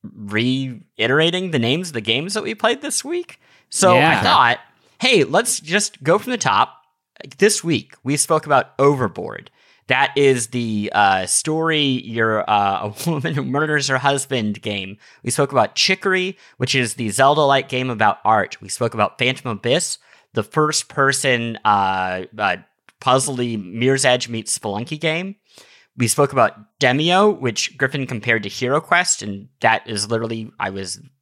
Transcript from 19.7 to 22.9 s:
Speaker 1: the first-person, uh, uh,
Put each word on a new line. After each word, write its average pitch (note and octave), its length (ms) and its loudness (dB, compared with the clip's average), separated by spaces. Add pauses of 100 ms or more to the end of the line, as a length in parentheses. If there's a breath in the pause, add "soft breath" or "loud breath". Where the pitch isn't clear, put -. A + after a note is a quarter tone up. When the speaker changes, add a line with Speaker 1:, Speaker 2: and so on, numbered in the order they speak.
Speaker 1:
the A2 80 -2
first-person, C3+ 1200 0
uh, F#2+ 600 0 (140)
uh, F#2+ 180 0 (440)